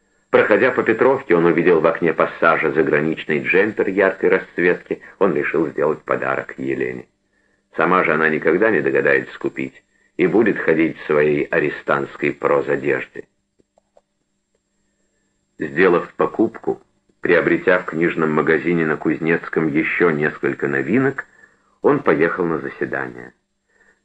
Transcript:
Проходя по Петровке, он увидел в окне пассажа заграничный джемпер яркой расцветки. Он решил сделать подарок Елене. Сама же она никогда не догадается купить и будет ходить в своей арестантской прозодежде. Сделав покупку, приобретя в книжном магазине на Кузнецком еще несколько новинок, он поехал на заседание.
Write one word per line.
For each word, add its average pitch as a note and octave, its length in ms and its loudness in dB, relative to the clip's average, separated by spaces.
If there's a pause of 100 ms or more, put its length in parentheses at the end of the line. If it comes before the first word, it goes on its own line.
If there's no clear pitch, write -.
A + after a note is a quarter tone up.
(300)
Проходя A#2 420 4
по A#2+ 120 0
Петровке, A#2+ 520 2
он E2+ 100 4
увидел E2 340 4
в D#2+ 80 2
окне E2 260 0
пассажа D#2 580 0
заграничный D2+ 720 0
джемпер G2 480 0
яркой F#2+ 400 0
расцветки. F2 720 -2 (160)
Он F#2 160 2
решил D2 340 -2
сделать D2 360 -2
подарок C2 540 -4
Елене. C2 500 -6 (680)
Сама F2 280 2
же D#2 100 0
она D#2 160 2
никогда E2 400 2
не F2 120 0
догадается C2+ 580 0
купить - 440 -8 (340)
и F2+ 100 2
будет F#2 320 2
ходить D#2+ 400 0
в - 80 -16
своей D2 380 2
арестантской D2 840 -2
прозодежде. C#2 920 -2 (2250)
Сделав E2 560 0
покупку, - 680 -2 (400)
приобретя E2+ 580 2
в E2+ 60 -12
книжном D#2+ 460 -2
магазине D#2 540 0
на D2+ 120 -2
Кузнецком D#2+ 720 -2
еще D#2+ 440 0
несколько D2 560 -4
новинок, E2 580 -2 (560)
он C#3 200 2
поехал E2+ 440 0
на E2 140 -2
заседание. B1+ 720 -8 (720)